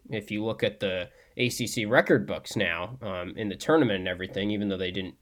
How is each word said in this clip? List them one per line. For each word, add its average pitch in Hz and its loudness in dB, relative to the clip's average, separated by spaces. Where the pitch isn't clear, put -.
if 107 -6
you 104 -2
look 110 -4
at 107 0
the 92 -2
A 123 2
C 120 -2
C 110 -4
record 120 4
books 85 -6
now, 92 0
um, 92 -6
in 110 -4
the 90 -6
tournament 127 4
and 92 -4
everything, 95 -2
even 104 0
though 92 -2
they 90 -2
didn't 92 -6